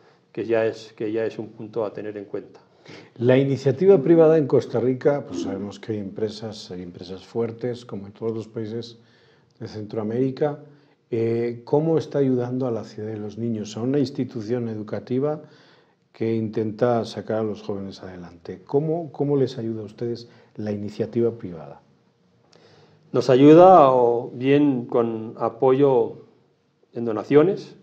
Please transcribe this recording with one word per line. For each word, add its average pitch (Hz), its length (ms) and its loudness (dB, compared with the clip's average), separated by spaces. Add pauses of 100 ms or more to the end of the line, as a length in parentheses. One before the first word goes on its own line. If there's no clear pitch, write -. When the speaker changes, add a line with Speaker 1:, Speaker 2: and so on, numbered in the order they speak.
(300)
Speaker 1:
Que 107 140 -8
ya 113 220 0
es, - 260 -8
que 107 180 -8
ya 110 160 -4
es 104 140 -8
un 107 80 -10
punto 110 360 -10
a 98 80 -8
tener 104 240 -12
en 101 100 -12
cuenta. - 340 -14 (560)
Speaker 2:
La 123 220 4
iniciativa 139 580 4
privada 160 400 6
en 147 100 2
Costa 123 320 0
Rica, 131 480 0
pues 87 140 -10
sabemos 98 400 -8
que - 120 -8
hay 107 80 -4
empresas, 104 720 -8
hay 90 120 -12
empresas 90 420 -16
fuertes, 117 640 -6
como 101 220 -12
en 101 40 -18
todos 113 200 -6
los 110 140 -8
países 113 520 -10 (600)
de 110 100 -12
Centroamérica. 113 920 -4 (520)
Eh, 117 540 -4
¿cómo 156 320 0
está 147 220 -4
ayudando 127 480 0
a 123 40 -2
la 107 140 -6
Ciudad 107 240 -12
de 110 80 -8
los 104 220 -12
Niños, 110 400 -6
a - 20 -8
una 135 180 -2
institución 123 680 -4
educativa 110 720 -6 (720)
que 113 220 -4
intenta 110 720 -2
sacar 107 320 -6
a 113 40 -2
los 107 200 -6
jóvenes 98 400 -10
adelante? 90 640 -16
¿Cómo, 156 460 -2
cómo 143 260 -2
les 131 180 -2
ayuda 113 240 -8
a 104 60 -12
ustedes 117 420 -10 (280)
la 107 140 -6
iniciativa 104 600 -2
privada? 80 500 -14 (1300)
Speaker 1:
Nos 123 180 0
ayuda, 151 640 10
o 123 420 2
bien 135 500 2
con 117 540 -2
apoyo 131 880 2 (640)
en 117 140 -8
donaciones, 143 760 2